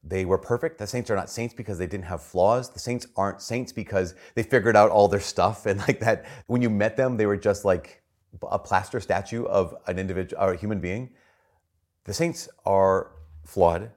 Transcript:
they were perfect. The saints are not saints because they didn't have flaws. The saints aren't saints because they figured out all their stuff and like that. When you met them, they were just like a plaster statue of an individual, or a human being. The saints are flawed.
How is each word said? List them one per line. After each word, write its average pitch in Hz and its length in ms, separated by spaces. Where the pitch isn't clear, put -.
they 92 220
were 92 140
perfect. 120 400
The 104 80
saints 120 240
are 104 40
not 90 140
saints 117 240
because 104 240
they 90 80
didn't 90 200
have 85 180
flaws. 113 480
The - 80
saints 123 260
aren't 98 240
saints 120 320
because 95 440
they 117 80
figured 113 340
out 104 140
all 101 180
their 101 120
stuff 98 480
and 98 140
like - 180
that. 110 260
When 123 120
you 120 120
met 107 260
them, 127 200
they 107 100
were 101 100
just 98 280
like 90 360
a - 160
plaster - 420
statue 101 460
of 95 300
an 92 140
individual, 92 420
or 95 120
a 87 40
human 104 220
being. 104 320
The 104 100
saints 170 340
are 95 460
flawed. 90 500